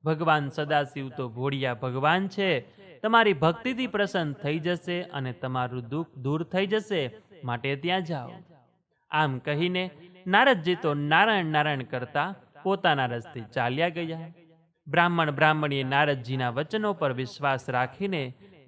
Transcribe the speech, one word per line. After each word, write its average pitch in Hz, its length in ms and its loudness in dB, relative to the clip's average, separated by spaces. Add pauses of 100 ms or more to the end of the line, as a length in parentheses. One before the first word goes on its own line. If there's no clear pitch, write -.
ભગવાન 156 460 2
સદાશિવ 143 600 -2
તો 143 200 -8
ભોળિયા 131 440 -4
ભગવાન 135 540 0
છે, 185 520 -4 (200)
તમારી 220 340 4
ભક્તિથી 226 540 0
પ્રસન્ન 190 460 -2
થઈ 147 260 -4
જશે 175 420 -4
અને 139 320 -8
તમારું 127 540 -6
દુઃખ 151 300 -8
દૂર 143 260 -2
થઈ 185 240 -2
જશે, 196 440 -2 (320)
માટે 123 320 -4
ત્યાં 175 280 -2
જાઓ." 143 260 -6 (840)
આમ 151 260 2
કહીને 180 520 -2 (380)
નારદજી 190 480 4
તો 160 180 0
નારાયણ 165 520 4
નારાયણ 151 380 2
કરતા 147 520 -4 (280)
પોતાના 175 420 2
રસ્તે 120 360 -6
ચાલ્યા 127 480 -2
ગયા. 165 400 -8 (580)
બ્રાહ્મણ 170 440 4
બ્રાહ્મણીએ 147 520 4
નારદજીના 131 680 2
વચનો 202 440 -2
પર 135 200 0
વિશ્વાસ 131 560 -2
રાખીને 131 640 -2 (340)